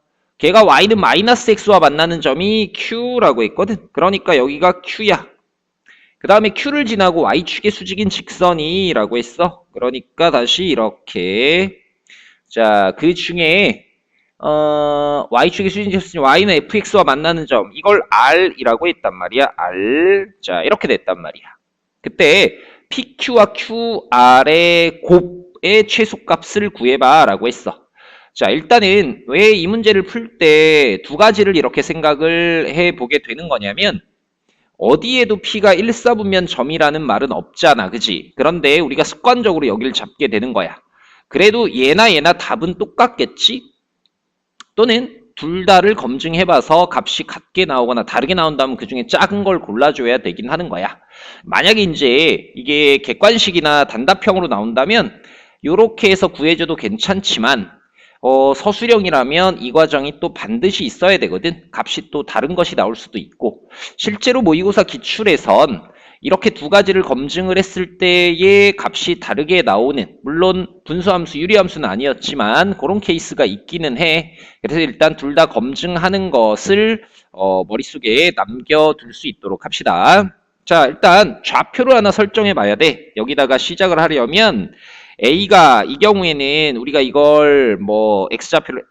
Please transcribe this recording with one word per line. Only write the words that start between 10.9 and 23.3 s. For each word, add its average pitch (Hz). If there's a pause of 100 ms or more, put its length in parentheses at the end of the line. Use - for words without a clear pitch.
자, 104
그 170
중에, 170 (560)
어, 147
Y축의 175
수직인 202
직선, 165
Y는 175
에프엑스와 185
만나는 156
점, 107
이걸 180
R이라고 131
했단 113
말이야. 92
R. 135 (140)
자, 90
이렇게 196
됐단 92
말이야. - (580)
그때 170 (300)
피큐와 -